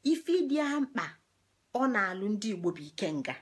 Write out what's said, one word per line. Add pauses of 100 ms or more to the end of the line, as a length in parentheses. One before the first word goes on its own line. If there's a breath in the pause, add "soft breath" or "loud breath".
Ife (100)
dị
ya (120)
mkpa (680)
ọ
na-alụ
ndị
Igbo
bụ
ikenga.